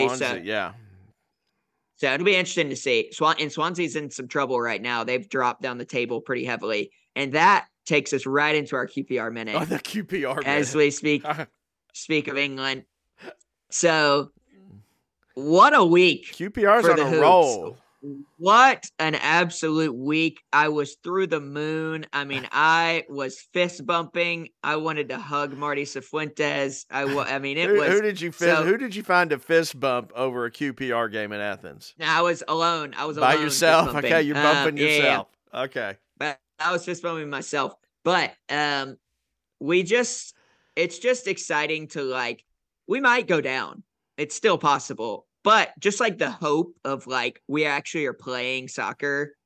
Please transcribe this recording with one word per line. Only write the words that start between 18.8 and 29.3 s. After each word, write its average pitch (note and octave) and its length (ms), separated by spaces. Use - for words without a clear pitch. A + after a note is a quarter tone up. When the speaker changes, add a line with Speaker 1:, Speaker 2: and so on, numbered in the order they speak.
Speaker 1:
an D#3 160
absolute D#3+ 800
week. D3+ 480
I D3+ 160
was D3 340
through F#3 240
the D#3 140
moon. D#3 720
I C#3+ 100
mean, C3+ 260
Speaker 2:
<laughs> - 20
Speaker 1:
I E3 580
was C#3 300
fist F3 320
bumping. E3+ 640
I D3+ 140
wanted D#3 320
to C3 80
hug C#3+ 400
Marty C#3+ 260
Cifuentes. C#3+ 1080
I C#3 160
wa-, C#3 220
I C3+ 120
mean, C#3 180
it E3+ 120
Speaker 2:
Who, G#3 100
Speaker 1:
was D3 120
Speaker 2:
who G3+ 100
did G3+ 200
you E3+ 100
fist, E3+ 260
Speaker 1:
so D#3 60
Speaker 2:
who F#3+ 140
did A#3+ 180
you G#3 80
find F3+ 280